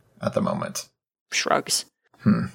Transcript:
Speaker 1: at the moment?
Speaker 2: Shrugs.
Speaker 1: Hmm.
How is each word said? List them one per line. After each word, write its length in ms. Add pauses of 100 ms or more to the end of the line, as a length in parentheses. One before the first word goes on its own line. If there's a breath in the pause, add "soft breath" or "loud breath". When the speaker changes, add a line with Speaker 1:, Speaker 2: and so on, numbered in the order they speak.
(220)
Speaker 1:
at 120
the 80
moment? 460 (460)
Speaker 2:
Shrugs. 520 (360)
Speaker 1:
Hmm. 340